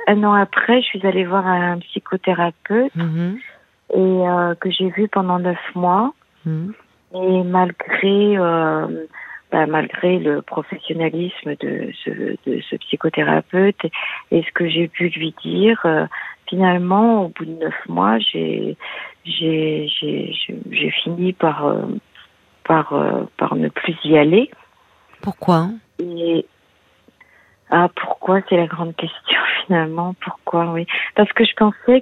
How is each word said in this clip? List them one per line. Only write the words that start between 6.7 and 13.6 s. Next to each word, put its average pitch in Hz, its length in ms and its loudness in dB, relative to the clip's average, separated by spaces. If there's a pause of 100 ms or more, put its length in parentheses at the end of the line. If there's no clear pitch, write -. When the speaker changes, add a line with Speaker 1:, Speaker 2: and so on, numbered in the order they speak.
Speaker 1:
Et 185 280 2
malgré, 196 920 2
euh, 160 680 0 (460)
bah, 160 140 2
malgré 165 540 0
le 147 240 0
professionnalisme 160 1160 -6
de - 300 -6 (140)
ce, - 80 -8
de - 580 -4
ce - 60 -6
psychothérapeute 156 1040 0 (480)